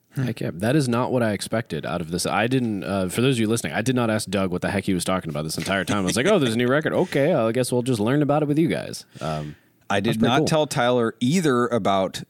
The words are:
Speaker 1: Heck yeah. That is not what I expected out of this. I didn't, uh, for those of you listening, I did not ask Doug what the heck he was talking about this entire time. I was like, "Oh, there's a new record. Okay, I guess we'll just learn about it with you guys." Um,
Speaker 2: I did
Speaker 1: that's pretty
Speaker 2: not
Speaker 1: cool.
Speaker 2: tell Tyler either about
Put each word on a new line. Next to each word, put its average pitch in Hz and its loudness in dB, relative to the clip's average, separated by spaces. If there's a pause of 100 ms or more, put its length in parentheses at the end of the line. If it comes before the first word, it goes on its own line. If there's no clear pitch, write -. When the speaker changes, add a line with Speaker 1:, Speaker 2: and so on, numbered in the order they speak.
(160)
Speaker 1:
Heck 123 -2
yeah. 120 -2
That 107 0
is 139 2
not 117 0
what 123 2
I 110 2
expected 95 -4
out 85 -4
of 80 -8
this. 87 -2
I 95 0
didn't, 120 -2
uh, 92 -2
for 113 -2
those 131 2
of 113 0
you 110 2
listening, 107 -2
I 101 -2
did 127 0
not 120 0
ask 107 -2
Doug 95 0
what 90 -4
the 87 -2
heck 98 -2
he 98 0
was 85 -2
talking 90 -2
about 76 -4
this 78 -6
entire 92 -2
time. 101 0
I - 0
was 90 -2
like, 127 2
"Oh, 202 4
there's 120 2
a - 0
new 123 2
record. 143 2
Okay, 151 2
I 117 2
guess 123 -2
we'll 123 0
just 123 0
learn 131 2
about 143 2
it 147 0
with 143 0
you 160 4
guys." 57 -4 (160)
Um, 76 -6 (360)
Speaker 2:
I 101 2
did 110 0
Speaker 1:
that's 113 -4
pretty 113 2
Speaker 2:
not 127 4
Speaker 1:
cool. 151 2
Speaker 2:
tell 156 2
Tyler 123 2
either 127 2
about 98 0